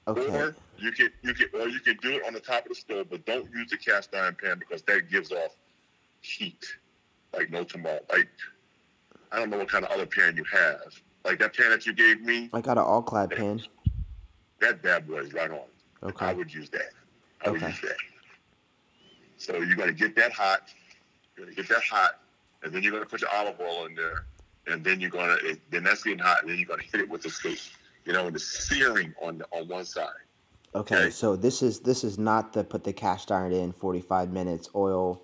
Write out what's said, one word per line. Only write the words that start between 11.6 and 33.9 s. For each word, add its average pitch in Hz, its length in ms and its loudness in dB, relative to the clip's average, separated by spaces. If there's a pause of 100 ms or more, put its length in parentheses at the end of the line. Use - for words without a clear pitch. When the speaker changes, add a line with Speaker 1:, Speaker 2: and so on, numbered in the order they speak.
Speaker 2:
that 110 140 2
you 131 80 0
gave 104 280 6
me. 117 320 -2
Speaker 1:
I 113 80 -2
got 123 160 2
an 101 60 6
all-clad 101 480 4
pan. 107 300 -2 (1000)
Speaker 2:
That 110 200 4
bad 87 260 0
boy 78 120 -6
is 71 140 -8
right 80 180 -2
on. 76 80 -8 (440)
Speaker 1:
Okay. - 240 -6
Speaker 2:
I 92 60 0
would 87 200 -6
use 76 160 -14
that. - 220 -6 (540)
I - 60 2
would 165 100 -2
Speaker 1:
Okay. 82 100 -2
Speaker 2:
use - 100 -10
that. - 160 -4 (1400)
So - 200 -6
you're - 180 2
gonna 90 180 2
get - 220 0
that 117 160 6
hot. 98 380 2 (680)
You're - 80 -16
gonna 87 100 -18
get 92 140 -4
that 113 140 4
hot, 95 360 4 (440)
and 80 100 -8
then 95 100 -2
you're 104 80 2
gonna 107 140 -4
put - 160 -8
your - 120 -2
olive 101 260 0
oil 85 260 -4
in 80 100 -12
there, 82 300 -4 (420)
and 82 160 -4
then 92 160 2
you're 92 120 -4
gonna, 87 320 2
it, 80 260 -4
then 85 140 -2
that's 101 200 2
getting - 160 -2
hot, 87 220 4
and 82 80 -4
then 87 80 -2
you're 87 100 -2
gonna 85 160 -6
hit - 180 -2
it 98 80 -4
with 85 120 -6
the 82 80 -8
steak. 82 300 -6 (460)
You 87 80 0
know, 90 120 2
and 82 100 -4
the 78 40 -6
searing 113 840 0
on 82 160 -6
the, 80 140 -12
on 85 160 -6
one 90 180 -6
side. 82 220 -4 (680)
Speaker 1:
Okay, 104 220 0
Speaker 2:
Okay. 95 160 6
Speaker 1:
so 104 240 2
this 113 260 2
is, 117 200 2
this 123 220 2
is 104 140 -4
not 110 360 2
the 104 100 2
put 101 200 -6
the 101 100 -4
cast 104 380 -2
iron 92 200 2
in, 90 200 0
forty-five 90 600 -2